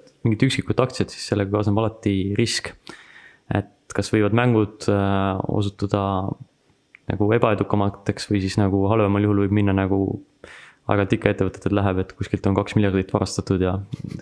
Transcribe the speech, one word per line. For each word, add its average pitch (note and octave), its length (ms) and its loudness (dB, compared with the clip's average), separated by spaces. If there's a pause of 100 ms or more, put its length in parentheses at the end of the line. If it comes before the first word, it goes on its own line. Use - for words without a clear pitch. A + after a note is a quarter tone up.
(260)
mingit A2 240 2
üksikut - 340 0
aktsiat, - 320 -4
siis - 160 -10
sellega G2+ 240 0
kaasneb G#2 240 2
alati G#2+ 360 -2 (200)
risk. - 380 -4 (840)
Et G2+ 160 -2 (240)
kas - 160 -4
võivad G#2+ 240 2
mängud, A#2 560 2
äh, G2 560 0
osutuda G2+ 540 -2 (1080)
nagu G2+ 320 0
ebaedukamateks G2+ 920 -2
või G2 100 2
siis F#2+ 160 -2
nagu G2 320 2
halvemal G2+ 380 2
juhul G2+ 160 2
võib G2+ 160 2
minna G2 180 2
nagu G2 220 0 (880)
aeg-ajalt G2+ 260 2
ikka G#2 160 2
ettevõtetel F#2+ 460 -2
läheb, G2 240 0
et - 160 -8
kuskilt - 320 -4
on F#2+ 80 2
kaks G2+ 180 -2
miljardit G2 380 2
varastatud F#2+ 500 0
ja F#2 120 0 (460)